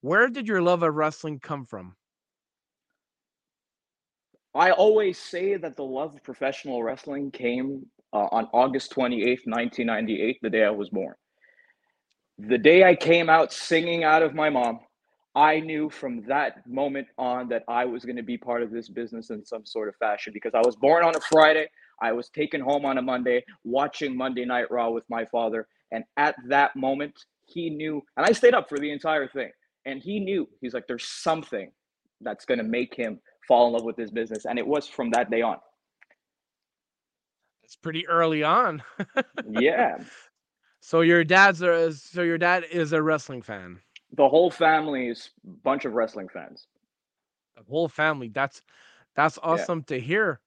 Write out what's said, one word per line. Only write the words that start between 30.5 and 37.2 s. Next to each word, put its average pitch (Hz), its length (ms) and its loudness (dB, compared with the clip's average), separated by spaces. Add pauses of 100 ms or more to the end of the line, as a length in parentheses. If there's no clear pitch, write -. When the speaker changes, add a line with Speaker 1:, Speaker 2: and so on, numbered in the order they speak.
Speaker 2:
he's 123 120 -10
like, 120 140 -8
"There's 120 200 -8
something 143 640 -6 (520)
that's 107 240 -10
gonna 120 180 -2
make 120 320 -4
him 113 240 -8 (300)
fall 120 180 6
in 120 60 0
love 117 100 -2
with 113 140 -8
this 110 140 -8
business." 110 340 -6
And 120 120 -4
it 113 80 -4
was 143 220 -2
from 120 240 -6
that 117 180 0
day 113 120 0
on. 107 160 -2 (2000)